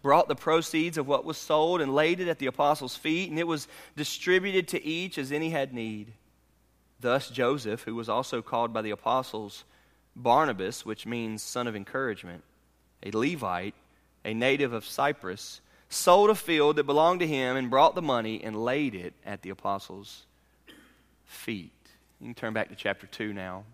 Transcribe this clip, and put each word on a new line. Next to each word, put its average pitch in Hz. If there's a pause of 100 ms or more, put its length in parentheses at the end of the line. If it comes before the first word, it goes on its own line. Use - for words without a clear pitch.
brought 147
the 143
proceeds 160
of 135
what 143
was 156
sold 160
and 135
laid 160
it 180
at 160
the 135
apostles' 147
feet, 170
and 151
it 170
was 160 (280)
distributed 185
to -
each 170
as 135
any 160
had 135
need. 110 (840)
Thus 127
Joseph, 120
who 113
was 117
also 120
called 117
by 110
the 110
apostles 110 (520)
Barnabas, 120
which 110
means 113
son 123
of 110
encouragement, 98 (600)
a 98
Levite, 110 (500)
a 110
native 131
of 110
Cyprus, - (260)
sold 202
a 208
field 151
that 143
belonged 160
to 170
him 131
and 127
brought 139
the 180
money 117
and 110
laid 131
it 90 (100)
at 98
the 92
apostles' 98 (1000)
feet." - (480)
You -
can 120
turn 110
back 107
to 104
chapter 98
two 107
now. 95